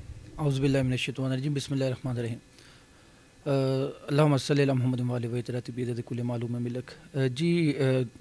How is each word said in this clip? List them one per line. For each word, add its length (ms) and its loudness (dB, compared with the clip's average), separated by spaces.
औज़ु 220 0
बिल्लाहि 240 2
मिनश 200 0
शैतानिर 340 -4
रजीम, 140 -2
बिस्मिल्लाहिर 420 -2
रहमानिर 280 -4
रहीम। 120 -4
अ, 40 -14
अल्लाहुम्मा 280 6
सल्लि 240 2
अला 120 4
मुहम्मद 280 2
व 140 0
आलि 120 -2
व 100 -2
इतराति 340 -6
बियदिल 300 -4
कुल्लि 220 -4
मालूम 340 -2
मिलक। 320 -4
अ, 380 -2
जी, 440 2
अ, 320 2